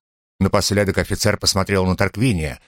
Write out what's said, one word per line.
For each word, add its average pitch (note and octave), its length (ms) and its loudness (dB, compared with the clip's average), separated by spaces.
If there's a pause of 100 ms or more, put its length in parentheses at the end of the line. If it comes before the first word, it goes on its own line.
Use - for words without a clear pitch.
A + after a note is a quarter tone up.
(400)
Напоследок G2 560 2
офицер F#2+ 400 0
посмотрел F#2+ 480 0
на F#2 120 0
Тарквиния, F#2+ 720 -2